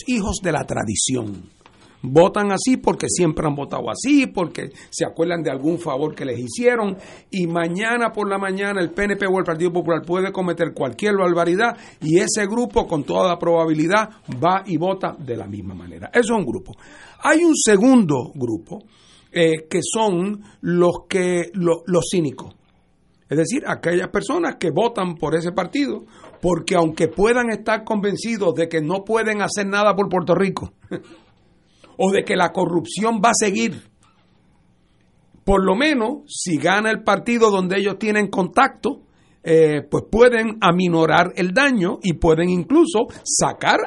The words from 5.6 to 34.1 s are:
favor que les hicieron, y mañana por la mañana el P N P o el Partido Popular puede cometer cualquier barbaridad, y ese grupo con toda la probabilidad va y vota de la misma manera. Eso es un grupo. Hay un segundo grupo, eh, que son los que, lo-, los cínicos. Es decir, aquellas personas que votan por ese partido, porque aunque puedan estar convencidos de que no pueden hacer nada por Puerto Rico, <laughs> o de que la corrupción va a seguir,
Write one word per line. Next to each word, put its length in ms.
favor 360
que 100
les 140
hicieron, 560
y 160
mañana 680
por 160
la 100
mañana 400
el 120
P 120
N 140
P 100
o 100
el 80
Partido 280
Popular 340
puede 240
cometer 420
cualquier 440
barbaridad, 580
y 180
ese 280
grupo 400
con 160
toda 240
la 100
probabilidad 720
va 220
y 120
vota 420
de 160
la 100
misma 300
manera. 380
Eso 220
es 40
un 60
grupo. 260
Hay 220
un 120
segundo 800
grupo, 460
eh, 380
que 140
son 580
los 480
que, 440
lo-, 320
los 240
cínicos. 460
Es 80
decir, 300
aquellas 400
personas 480
que 160
votan 440
por 200
ese 160
partido, 520
porque 340
aunque 340
puedan 420
estar 320
convencidos 720
de 120
que 140
no 220
pueden 400
hacer 240
nada 280
por 140
Puerto 240
Rico, 380
<laughs> 80
o 100
de 120
que 120
la 160
corrupción 720
va 60
a 60
seguir, 480